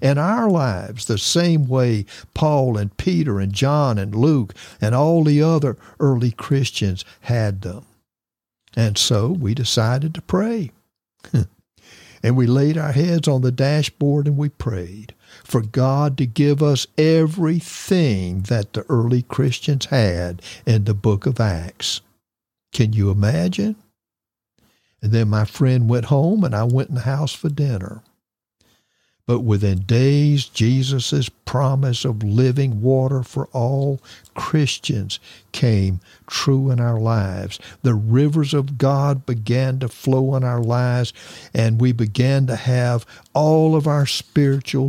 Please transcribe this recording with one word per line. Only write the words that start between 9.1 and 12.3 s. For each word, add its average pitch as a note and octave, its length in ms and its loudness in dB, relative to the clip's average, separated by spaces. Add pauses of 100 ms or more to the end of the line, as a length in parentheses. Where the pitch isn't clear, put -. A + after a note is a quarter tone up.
we C#3+ 240 -2
decided C3 600 -2
to E3 80 -12
pray. G#3 480 -2 (640)
<laughs> A#2+ 120 2 (760)
And A#2+ 160 2